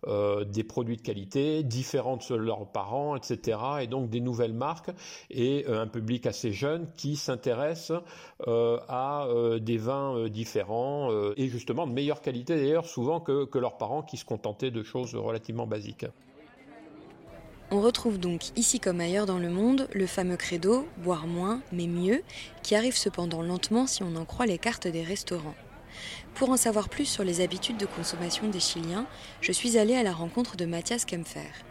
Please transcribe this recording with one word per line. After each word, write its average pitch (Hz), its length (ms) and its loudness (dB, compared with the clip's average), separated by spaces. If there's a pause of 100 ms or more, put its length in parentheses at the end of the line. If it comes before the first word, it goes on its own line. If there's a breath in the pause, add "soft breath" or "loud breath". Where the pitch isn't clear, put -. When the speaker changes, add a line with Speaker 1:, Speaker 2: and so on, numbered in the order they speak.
Speaker 1:
euh, 104 360 2
des 101 200 -2
produits 117 340 -2
de 113 40 -12
qualité, 139 600 0
différents 127 540 -2
de 117 40 -8
ceux 127 140 -4
de 113 60 2
leurs 104 260 -2
parents, 131 480 -2
et 131 60 -4
cetera, 123 600 -2
et 120 40 -4
donc 123 220 -2
des 117 100 -2
nouvelles 120 340 0
marques, 151 380 -4 (380 loud breath)
et, 139 380 2
euh, 110 140 2
un 110 60 -2
public 113 380 -2
assez 113 260 -2
jeune 151 360 -2 (100)
qui 143 180 -2
s'intéresse, 143 760 -2 (560 loud breath)
euh, 117 320 4 (100)
à, 139 380 -2
euh, 117 320 4
des 113 180 0
vins, 131 400 0
euh, 113 120 0
différents, 117 800 -2
euh, 104 260 2
et 135 100 2
justement 123 400 -2
de 120 60 -2
meilleure 143 280 0
qualité 131 340 -2
d'ailleurs 156 300 4
souvent 160 360 0
que, 143 240 2
que 135 140 0
leurs 120 180 0
parents 117 240 -2
qui - 160 -10
se - 80 -12
contentaient 113 460 -2
de 113 120 -4
choses 120 320 -4
relativement 113 520 -4
basique. 107 380 -6 (1600)
Speaker 2:
On 202 120 4
retrouve 226 360 4
donc, 175 400 -2
ici 233 220 4
comme 175 220 2
ailleurs 185 240 2
dans 185 140 2
le 175 100 0
monde, 240 420 4
le 190 160 2
fameux 180 300 0
credo « 202 500 2 (100)
boire 170 300 0
moins, 185 340 0 (120)
mais 175 140 0
mieux », 180 360 4 (400 loud breath)
qui - 120 4
arrive 240 200 4
cependant 170 460 0
lentement 180 460 2
si - 160 -2
on 170 120 -2
en 165 80 -4
croit 247 220 -2
les 190 120 2
cartes 226 300 -2
des 165 160 0
restaurants. 170 520 -4 (800 loud breath)
Pour 262 140 4
en 262 80 6
savoir 214 300 4
plus - 180 -2
sur - 180 0
les 180 180 2
habitudes 185 360 0
de 202 80 -2
consommation 170 640 -2
des 190 140 0
Chiliens, 175 440 0 (360 loud breath)
je - 100 2
suis 233 260 4
allée 220 180 6
à 254 80 4
la 190 100 2
rencontre 170 420 -2
de 180 100 -2
Mathias 170 380 -2
Kempfer. 156 480 -6 (200)